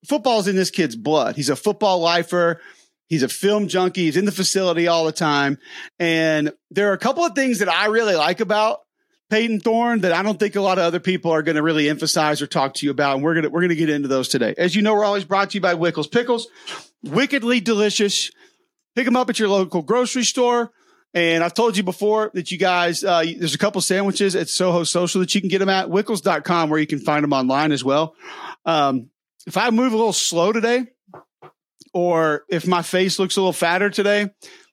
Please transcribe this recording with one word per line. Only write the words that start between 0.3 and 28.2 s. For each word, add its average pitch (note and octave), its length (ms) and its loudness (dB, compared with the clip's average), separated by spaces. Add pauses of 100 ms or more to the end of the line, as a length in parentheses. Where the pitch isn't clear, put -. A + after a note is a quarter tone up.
in G3 80 0
this F#3 160 2
kid's D3 240 -2
blood. B2 400 0
He's C#3 140 -2
a C#3 80 0
football G3+ 420 0
lifer. E3+ 600 0 (480)
He's D3 160 0
a B2 40 0
film G#3 380 0
junkie. F3+ 380 -2
He's D#3 120 0
in G3 100 2
the G#3 60 0
facility F3 540 0
all E3+ 180 2
the D#3 80 -2
time. C#3+ 460 0 (400)
And D#3+ 540 0 (180)
there G3+ 200 0
are - 20 2
a F#3 60 -2
couple C4+ 260 0
of B3 100 -2
things B3+ 240 0
that F#3+ 100 0
I F3+ 180 2
really G#3+ 280 2
like E3 240 2
about G#3+ 420 0 (500)
Peyton A3 300 0
Thorne A#3 420 0
that F3+ 100 2
I E3+ 100 2
don't G3+ 160 -2
think G3+ 160 -2
a G3+ 60 0
lot F#3+ 180 2
of F3 60 2
other E3+ 160 0
people F3 320 -2
are D#3 100 2
gonna D3+ 200 0
really D3+ 260 2
emphasize D3+ 520 0
or D3 60 -4
talk C3+ 280 -2
to - 120 -4
you C#3 60 0
about. C#3 240 0
And C3+ 80 -2
we're D#3+ 100 2
gonna, D#3+ 140 0
we're E3+ 140 -2
gonna F3+ 120 2
get D#3 160 0
into D3 160 -2
those C3 220 0
today. A#2+ 280 0
As F3 200 0
you G#3 60 2
know, G#3+ 120 2
we're G#3 100 2
always G3+ 200 0
brought G3 260 0
to - 40 -8
you G3+ 60 -4
by F3 140 2
Wickles E3 360 -2
Pickles. A#3+ 360 -2 (560)
Wickedly B3 560 0
delicious. G#3 720 0 (640)
Pick A#3 120 -2
'em B3 100 2
up B3+ 140 2
at - 100 -4
your - 80 2
local F#3 340 0
grocery A#3+ 400 0
store. A#3+ 480 0 (420)
And E3 300 2
I've E3+ 120 -2
told A3+ 220 0
you G#3 60 0
before G#3+ 520 0
that F3+ 180 -6
you F3+ 60 -10
guys, F3+ 440 0
uh, F3 220 2
there's E3 300 -4
a - 40 -6
couple G3+ 220 0
sandwiches G3 560 0
at E3+ 120 -2
Soho F3 360 0
Social F3 360 0
that F3+ 140 -2
you G3+ 60 2
can F#3 100 -4
get F#3 100 0
'em F#3+ 80 2
at. F#3+ 200 0
Wickles G3 340 -2
dot D#3+ 220 0
com, E3+ 260 0
where D#3 80 2
you D3+ 80 0
can D3 140 -4
find D3 240 0
'em C#3+ 80 0
online C3+ 400 2
as B2+ 100 -2
well. D3 320 0 (500)